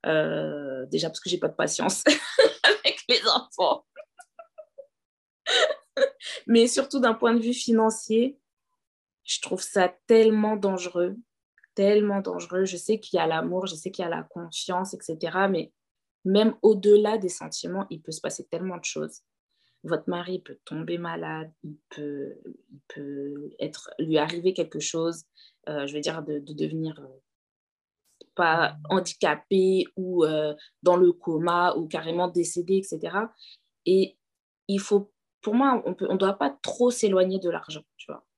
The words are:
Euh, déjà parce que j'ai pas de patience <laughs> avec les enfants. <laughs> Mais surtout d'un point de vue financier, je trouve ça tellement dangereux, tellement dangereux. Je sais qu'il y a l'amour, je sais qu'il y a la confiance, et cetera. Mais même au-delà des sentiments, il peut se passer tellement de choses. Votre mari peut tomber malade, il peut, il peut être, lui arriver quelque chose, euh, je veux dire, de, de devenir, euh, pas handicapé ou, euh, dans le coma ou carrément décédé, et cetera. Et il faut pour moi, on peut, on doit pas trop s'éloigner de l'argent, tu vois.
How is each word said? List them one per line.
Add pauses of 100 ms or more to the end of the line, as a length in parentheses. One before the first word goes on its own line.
Euh,
déjà
parce
que
j'ai
pas
de
patience
<laughs>
avec
les
enfants. (1600)
<laughs>
Mais
surtout
d'un
point
de
vue
financier, (880)
je
trouve
ça (140)
tellement
dangereux, (600)
tellement
dangereux.
Je
sais
qu'il
y
a
l'amour,
je
sais
qu'il
y
a
la
confiance,
et
cetera.
Mais (540)
même
au-delà
des
sentiments,
il
peut
se
passer
tellement
de
choses. (600)
Votre
mari
peut
tomber
malade, (120)
il (120)
peut, (360)
il
peut
être,
lui
arriver
quelque
chose, (460)
euh,
je
veux
dire,
de,
de
devenir,
euh, (1300)
pas (120)
handicapé (140)
ou,
euh, (260)
dans
le
coma
ou
carrément
décédé,
et
cetera. (520)
Et (520)
il
faut (320)
pour
moi,
on
peut,
on
doit
pas
trop
s'éloigner
de
l'argent, (140)
tu
vois. (120)